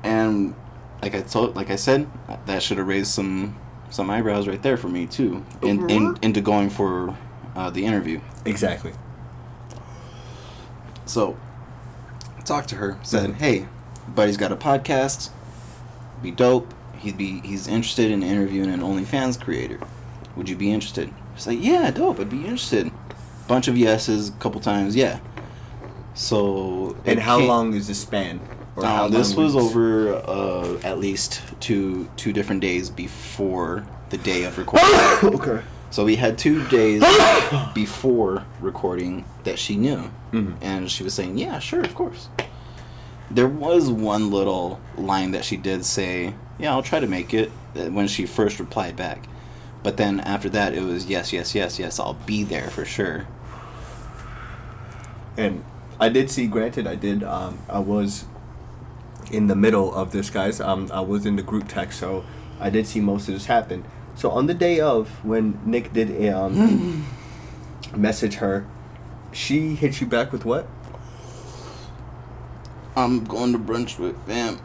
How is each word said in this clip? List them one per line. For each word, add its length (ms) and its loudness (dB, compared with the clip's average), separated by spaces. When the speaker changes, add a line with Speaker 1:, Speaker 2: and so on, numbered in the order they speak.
Speaker 1:
And, 520 2
like 140 -4
I 60 -2
told, 340 2
like 140 -4
I 60 0
said, 340 4
that 160 0
should 160 0
have 80 0
raised 240 2
some, 440 -2
some 200 -2
eyebrows 380 2
right 140 -4
there 160 2
for 120 -4
me 160 -2
too, 400 -2
in, 280 2
in, 140 6
Speaker 2:
Mm-hmm. 100 -6
Speaker 1:
into 180 4
going 280 4
for, 460 -2
uh, 140 -4
the 160 -2
interview. 340 0
Speaker 2:
Exactly. 480 -2
Speaker 1:
So, 320 0
talked 260 -2
to 60 -6
her. 280 -4
Said, 280 0
Speaker 2:
Mm-hmm. 80 -8
Speaker 1:
"Hey, 280 4
buddy's 240 6
got 140 0
a 60 -2
podcast. 720 2
Be 100 -8
dope. 420 6
He'd 180 -6
be, 240 -2
he's 260 -6
interested 440 4
in 120 2
interviewing 460 2
an 120 0
OnlyFans 600 0
creator. 380 -4
Would 140 -6
you 60 -4
be 160 2
interested?" 400 -2
She's 120 -10
like, 140 0
"Yeah, 300 6
dope. 280 2
I'd 100 -2
be 140 -4
interested." 480 0
Bunch 220 4
of 80 4
yeses, 600 4
couple 220 -2
times, 340 2
yeah. 240 4
So 840 0
Speaker 2:
And 140 4
Speaker 1:
it 20 -2
Speaker 2:
how 180 6
Speaker 1:
came 80 8
Speaker 2:
long 260 4
is 140 0
the 80 -4
span? 460 -4
Or 100 -4
Speaker 1:
Uh, 20 4
Speaker 2:
how 200 4
Speaker 1:
this 280 4
Speaker 2:
long 100 4
Speaker 1:
was 100 4
Speaker 2:
was 100 8
Speaker 1:
over, 500 4
uh, 680 -2
at 160 -2
least 420 -2
two, 560 0
two 160 -2
different 280 0
days 280 0
before 960 -4
the 80 -4
day 260 0
of 140 -4
recording. 320 8
Speaker 2:
<coughs> 160 8
Okay. 220 0
Speaker 1:
So 140 0
we 140 6
had 200 2
two 300 4
days 340 6
Speaker 2:
<coughs> 340 0
Speaker 1:
before 680 2
recording 640 -2
that 120 -4
she 200 -2
knew, 340 0
Speaker 2:
Mm-hmm. 280 0
Speaker 1:
and 300 -4
she 120 -6
was 100 -4
saying, 240 -4
"Yeah, 220 -4
sure, 220 -4
of 140 -4
course." 320 -6
There 160 6
was 420 4
one 400 2
little 520 0
line 340 0
that 140 -2
she 100 -2
did 300 -2
say, 480 -2
"Yeah, 140 0
I'll 100 2
try 160 0
to 80 0
make 260 -2
it," 160 2
uh, 100 -2
when 200 2
she 160 -2
first 340 0
replied 380 -4
back. 320 -8
But 140 -2
then 240 2
after 300 -2
that, 240 2
it 100 -2
was, 220 -2
"Yes, 260 -2
yes, 240 -2
yes, 240 0
yes, 200 -4
I'll 260 -4
be 180 0
there 260 -4
for 140 -6
sure." 420 -4
Speaker 2:
And 260 0
I 100 6
did 200 4
see, 180 0
granted, 400 0
I 80 -4
did, 280 0
um, 360 -6
I 100 -2
was 460 0
in 160 4
the 80 6
middle 380 6
of 180 -2
this, 180 -2
guys. 300 0
Um, 320 0
I 100 -2
was 240 0
in 120 2
the 60 -2
group 240 -2
text, 320 -6
so 260 -4
I 100 0
did 180 2
see 120 -2
most 300 2
of 60 -2
this 100 -8
happen. 400 2
So 160 0
on 160 4
the 80 2
day 240 4
of, 300 4
when 400 2
Nick 300 0
did, 160 4
um, 720 4
Speaker 1:
<laughs> 440 -12
Speaker 2:
message 400 2
her, 300 0
she 440 0
hit 260 0
you 60 -2
back 240 0
with 120 -4
what? 240 0
Speaker 1:
"I'm 300 4
going 280 0
to 60 2
brunch 400 -2
with 260 -2
fam. 400 -4